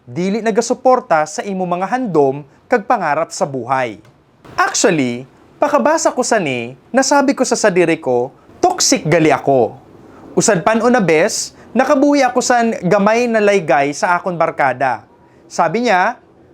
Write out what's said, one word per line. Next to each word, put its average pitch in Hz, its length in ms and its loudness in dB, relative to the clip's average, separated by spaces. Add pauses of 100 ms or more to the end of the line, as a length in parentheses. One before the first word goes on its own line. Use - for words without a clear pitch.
dili 190 400 -4
nagasuporta 233 880 0
sa 226 160 -10
imo 190 160 -6
mga 175 320 -4
handom 151 480 0 (240)
kag - 240 -2
pangarap 165 400 -2
sa 190 160 -4
buhay. 127 560 -6 (520)
Actually, 151 720 0 (320)
pakabasa 294 560 0
ko 254 80 -2
sa 233 160 0
ni, 127 400 -6 (160)
nasabi 277 400 2
ko 262 80 -4
sa 240 160 0
sadiri 170 400 2
ko, 127 320 -2 (320)
"Toxic 359 400 0
gali 156 320 2
ako." 123 480 0 (540)
Usad 185 240 2
pan 220 240 0
una 247 160 2
bes, 165 560 0 (160)
nakabuhi 285 480 2
ako 247 240 0
sa 240 160 2 (240)
gamay 208 400 2
na 226 160 0
laygay 165 560 2
sa 175 240 0
akon 175 160 -6
barkada. 135 720 -2 (400)
Sabi 190 400 -2
niya, 202 320 0 (340)